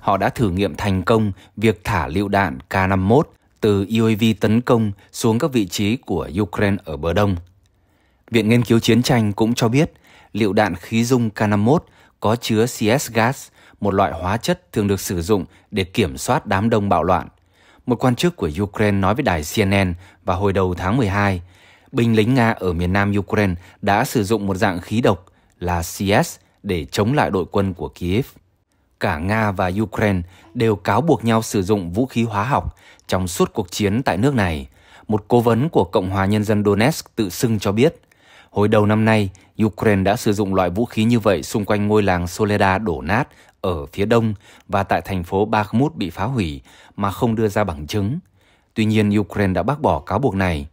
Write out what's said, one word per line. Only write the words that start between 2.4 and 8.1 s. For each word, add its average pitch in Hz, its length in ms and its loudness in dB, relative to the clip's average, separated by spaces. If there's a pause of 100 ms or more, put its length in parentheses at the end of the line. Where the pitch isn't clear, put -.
K - 140 -12
năm 95 340 2
mươi 117 80 6
mốt 165 120 2 (320)
từ 101 260 2 (120)
U 113 80 4
A 113 140 4
V 117 40 2 (160)
tấn 110 200 2
công 113 320 2 (200)
xuống 113 260 0
các 151 140 -2
vị 110 140 0
trí 104 300 -2
của 71 340 -6 (100)
Ukraine 101 440 0
ở 76 120 -8
bờ 80 160 -4
đông. 98 240 2 (920)